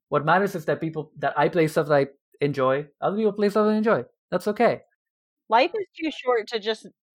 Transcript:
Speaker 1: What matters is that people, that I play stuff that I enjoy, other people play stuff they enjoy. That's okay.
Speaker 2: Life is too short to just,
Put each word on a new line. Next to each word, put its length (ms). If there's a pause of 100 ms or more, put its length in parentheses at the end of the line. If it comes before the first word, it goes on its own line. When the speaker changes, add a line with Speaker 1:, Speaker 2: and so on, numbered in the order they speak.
Speaker 1:
What 160
matters 280
is 120
that 140
people, 380
that 220
I 100
play 180
stuff 200
that 80
I 120 (320)
enjoy, 460 (160)
other 160
people 140
play 180
stuff 180
they 100
enjoy. 260 (260)
That's 200
okay. 320 (680)
Speaker 2:
Life 300
is 80 (120)
too 120
short 380
to 100
just, 280 (280)